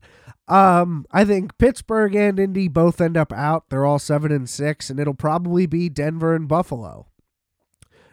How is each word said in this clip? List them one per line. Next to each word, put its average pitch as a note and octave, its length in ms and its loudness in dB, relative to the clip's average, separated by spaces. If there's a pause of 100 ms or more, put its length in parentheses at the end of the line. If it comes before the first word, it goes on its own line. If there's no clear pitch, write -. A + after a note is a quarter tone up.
(460)
Um, F3 640 4
I G3+ 140 4
think G3+ 340 -2
Pittsburgh A3 560 0
and G#3 240 2
Indy F#3+ 300 0
both E3 320 2
end E3 160 0
up D#3 160 0
out. D3 360 -2
They're C3+ 160 -2
all C#3+ 140 2
seven D3+ 320 -2
and C3+ 180 -2
six, D3 420 -6
and C3+ 100 -6
it'll D3 140 -2
probably F3 520 0
be E3+ 220 -2
Denver D#3+ 480 -2
and D#3+ 100 -4
Buffalo. A#2+ 600 -4 (1040)